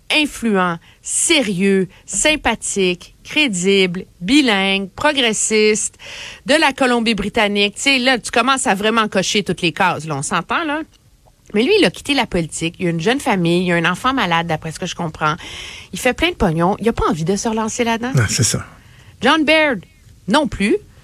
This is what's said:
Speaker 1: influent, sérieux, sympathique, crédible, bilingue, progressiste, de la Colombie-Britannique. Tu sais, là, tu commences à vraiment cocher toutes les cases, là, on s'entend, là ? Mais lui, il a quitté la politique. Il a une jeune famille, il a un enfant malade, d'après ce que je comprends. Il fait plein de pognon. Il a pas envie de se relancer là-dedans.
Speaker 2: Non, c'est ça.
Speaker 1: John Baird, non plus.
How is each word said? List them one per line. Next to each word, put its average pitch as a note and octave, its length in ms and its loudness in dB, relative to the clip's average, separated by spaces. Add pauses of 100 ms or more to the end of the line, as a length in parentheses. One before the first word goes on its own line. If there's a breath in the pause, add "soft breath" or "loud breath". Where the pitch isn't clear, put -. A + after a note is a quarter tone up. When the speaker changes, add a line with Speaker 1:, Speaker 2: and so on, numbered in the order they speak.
(160)
Speaker 1:
influent, G3+ 640 0 (240 soft breath)
sérieux, G3 840 0 (180 soft breath)
sympathique, G#3+ 1080 -2 (100)
crédible, F#3+ 800 2 (160)
bilingue, G3 680 2
progressiste, A3 1080 0 (500 loud breath)
de B3+ 80 2
la D#4 180 4
Colombie-Britannique. G#3 1040 0
Tu - 60 -10
sais, C#4 160 2
là, B3 200 2
tu - 120 -12
commences B3+ 360 0
à G3+ 80 2
vraiment G#3+ 340 0
cocher G3 340 0
toutes F3 200 -6
les E3+ 100 0
cases, E3 340 0
là, D#3 100 -4
on C3+ 60 -4
s'entend, A#3 420 -2
là ? D4+ 160 -4 (720)
Mais G#3 100 2
lui, F4 140 2
il D#4+ 60 4
a F#3 60 4
quitté - 240 -4
la B3+ 120 2
politique. E3+ 520 -4
Il F#3 80 -2
a E3+ 40 0
une E3 100 -2
jeune A#3+ 200 0
famille, F3+ 460 2
il F3+ 60 0
a E3+ 40 2
un E3+ 80 0
enfant F3+ 300 0
malade, E3+ 320 0
d'après D#3+ 260 -6
ce - 60 -14
que F#3 80 -6
je - 80 -8
comprends. D#3 420 -4 (560 loud breath)
Il F#3+ 60 -8
fait B3 160 0
plein E4 160 0
de F4+ 40 -4
pognon. E3+ 460 0
Il G3+ 80 0
a A3+ 60 2
pas G#4+ 160 -2
envie D#3+ 140 -2
de F#3+ 120 0
se G3 100 -4
relancer A3 380 -2
là-dedans. A#3 300 -4
Speaker 2:
Non, B2 140 4
c'est - 160 -2
ça. - 200 -2 (560 soft breath)
Speaker 1:
John D4 240 4
Baird, D4 360 2 (480)
non C4+ 200 2
plus. A3+ 280 0 (280 soft breath)